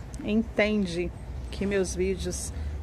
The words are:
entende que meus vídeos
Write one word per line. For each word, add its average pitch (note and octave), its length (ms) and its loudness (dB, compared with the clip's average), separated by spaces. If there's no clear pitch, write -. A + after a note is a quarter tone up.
entende G#3 880 2
que - 160 -2
meus G3 300 2
vídeos F3+ 580 0